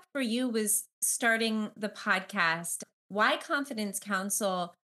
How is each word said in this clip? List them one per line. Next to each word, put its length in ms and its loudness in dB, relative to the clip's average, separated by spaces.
for 80 0
you 260 0
was 360 0
starting 760 2
the 140 -4
podcast. 920 0
Why 280 4
Confidence 640 -4
Council? 760 -2